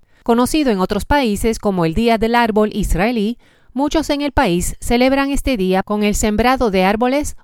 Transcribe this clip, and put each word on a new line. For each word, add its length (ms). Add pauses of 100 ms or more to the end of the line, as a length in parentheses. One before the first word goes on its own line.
(220)
Conocido 480
en 80
otros 260
países 540
como 260
el 100
Día 240
del 160
Árbol 400
Israelí, 640 (340)
muchos 380
en 100
el 100
país 480
celebran 520
este 260
día 260
con 220
el 100
sembrado 560
de 140
árboles 600